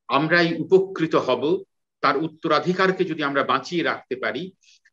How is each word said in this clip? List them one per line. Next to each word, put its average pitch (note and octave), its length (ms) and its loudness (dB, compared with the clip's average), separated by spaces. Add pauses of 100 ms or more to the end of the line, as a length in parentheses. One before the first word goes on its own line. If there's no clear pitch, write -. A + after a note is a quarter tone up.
আমরাই E3 500 2
উপকৃত E3+ 580 2
হব, C3+ 480 0 (380)
তার C#3+ 160 2
উত্তরাধিকারকে E3+ 880 0
যদি D#3 180 -4
আমরা C#3 200 0
বাঁচিয়ে C3+ 400 -2
রাখতে B2 320 -4
পারি। B2+ 360 -6 (420)